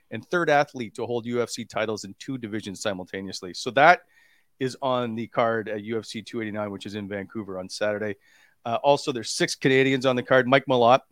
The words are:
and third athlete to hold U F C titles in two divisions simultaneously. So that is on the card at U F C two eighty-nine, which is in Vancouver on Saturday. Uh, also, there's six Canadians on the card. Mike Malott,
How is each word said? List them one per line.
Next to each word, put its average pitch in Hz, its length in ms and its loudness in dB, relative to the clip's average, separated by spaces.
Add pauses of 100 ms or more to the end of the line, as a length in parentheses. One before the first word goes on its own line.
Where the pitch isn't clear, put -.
(100)
and 113 140 -8
third 170 240 -2
athlete 143 460 0
to 113 120 -6
hold 117 200 -6
U 120 160 0
F 113 80 -4
C 120 140 -10
titles 107 400 -4
in 98 160 -14
two 135 180 -8
divisions 104 420 -8
simultaneously. 95 720 -8
So 123 200 -8
that 151 300 8 (560)
is 127 220 -4
on 123 340 -2
the 113 120 -6
card 113 420 0
at 107 140 -6
U 113 160 -4
F 104 60 -6
C 110 180 -10
two 117 180 -10
eighty-nine, 104 300 -6
which 98 160 -10
is 101 80 -8
in 104 140 -8
Vancouver 98 500 -8
on 92 100 -10
Saturday. 104 480 -2 (480)
Uh, 117 180 -2
also, 143 300 2
there's 113 180 -6
six - 240 -2
Canadians 135 520 4
on 131 100 4
the 120 60 0
card. 131 240 4
Mike 135 200 4
Malott, 127 340 6 (120)